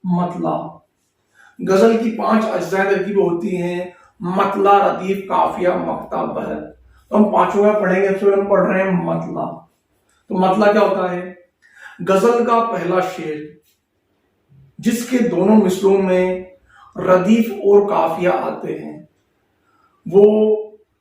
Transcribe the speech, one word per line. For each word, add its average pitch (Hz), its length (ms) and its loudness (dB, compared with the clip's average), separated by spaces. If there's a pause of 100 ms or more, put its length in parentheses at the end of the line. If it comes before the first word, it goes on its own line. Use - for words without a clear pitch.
मतला। 175 520 -4 (1000)
गजल 196 400 4
की 220 140 -2
पांच 220 320 0
अज्जा 185 400 -2
तरकीब 196 360 0
होती 175 360 -2
हैं, 175 360 -6 (280)
मतला, 196 580 0
रदीफ, 190 520 -2
काफिया, 175 460 0
मकता, - 500 -6
बहर। - 280 -8 (560)
तो 214 60 0
हम 214 80 6
पांचों 196 400 0
में 214 160 2
पढ़ेंगे। 190 280 0
सबसे 196 180 -2
पहले 196 100 4
हम 196 120 -2
पढ़ 190 140 2
रहे 190 200 0
हैं 196 100 0 (120)
मतला। 165 400 -6 (840)
तो 190 60 -4
मतला 202 360 2
क्या 208 100 4
होता 190 280 0
है? 180 280 -10 (640)
गजल 226 420 2
का 233 180 2
पहला 180 400 -2
शेर 151 580 -10 (1160)
जिसके 240 420 -2
दोनों 190 360 2
मिसरों 196 420 2
में 185 580 -2 (400)
रदीफ 185 680 2
और 202 220 6
काफिया 175 460 0
आते 185 420 -6
हैं, - 340 -14 (1000)
वो 196 180 6 (760)